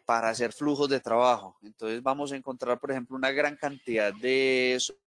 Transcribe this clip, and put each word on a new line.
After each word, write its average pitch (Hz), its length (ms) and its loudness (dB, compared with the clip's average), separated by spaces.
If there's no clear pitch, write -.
para 113 240 2
hacer 113 240 -2
flujos 143 360 0
de 135 120 0
trabajo. 117 600 2
Entonces 110 400 -8
vamos 139 300 -2
a 139 40 -6
encontrar, 127 440 -4
por 139 100 -6
ejemplo, 131 260 -6
una 131 160 0
gran 147 260 0
cantidad 120 540 -2
de 127 680 2